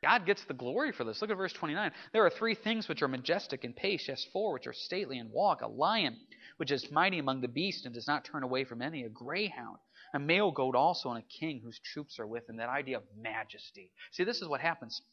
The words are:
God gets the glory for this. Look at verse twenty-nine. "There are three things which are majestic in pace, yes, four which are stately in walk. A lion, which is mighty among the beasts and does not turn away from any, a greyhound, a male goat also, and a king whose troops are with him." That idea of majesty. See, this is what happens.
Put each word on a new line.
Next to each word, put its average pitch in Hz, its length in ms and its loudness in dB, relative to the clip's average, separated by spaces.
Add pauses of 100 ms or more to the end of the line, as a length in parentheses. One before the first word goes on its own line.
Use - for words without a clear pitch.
God 202 220 6
gets 190 200 4
the - 80 -4
glory 147 380 0
for - 120 -4
this. 110 180 -4
Look 208 100 -2
at 196 60 0
verse 185 160 -2
twenty-nine. 170 380 -2 (220)
"There 220 120 8
are 170 40 12
three 220 260 2
things 220 320 -2
which - 140 0
are 147 60 4
majestic 131 560 0
in 120 100 -6
pace, - 340 0
yes, 131 240 -6
four 196 220 0
which 127 140 -6
are 123 60 -8
stately 165 440 -4
in 117 140 -8
walk. 160 300 4
A 117 60 -4
lion, 143 500 2 (400)
which 143 140 0
is 139 200 0
mighty 175 280 4
among 135 220 0
the 123 60 -2
beasts 160 380 -2
and 120 80 -10
does 117 140 -8
not 147 160 2
turn 143 200 -6
away 131 200 0
from 120 180 -6
any, 143 220 -4
a 113 60 -6
greyhound, 131 680 -6 (360)
a 143 60 0
male 175 320 4
goat 131 240 2
also, 147 340 4
and 113 140 -6
a - 160 -18
king 156 200 -4
whose 113 200 -14
troops - 400 -10
are 107 80 -6
with 117 200 -6
him." 113 100 -12
That 117 120 -4
idea 135 280 -2
of 104 60 -6 (120)
majesty. 110 760 -10 (200)
See, 180 120 -2
this 226 180 -2
is 180 60 -10
what 143 140 -2
happens. 156 400 -2 (120)